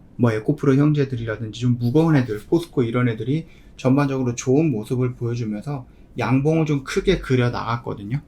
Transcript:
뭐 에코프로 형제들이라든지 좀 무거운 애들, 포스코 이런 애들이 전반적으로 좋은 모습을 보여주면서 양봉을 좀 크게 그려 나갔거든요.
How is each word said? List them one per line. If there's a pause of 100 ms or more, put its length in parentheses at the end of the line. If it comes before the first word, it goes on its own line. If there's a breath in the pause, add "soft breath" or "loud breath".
(160)
뭐
에코프로
형제들이라든지
좀
무거운
애들,
포스코
이런
애들이 (300 soft breath)
전반적으로
좋은
모습을
보여주면서 (320 soft breath)
양봉을
좀
크게
그려
나갔거든요.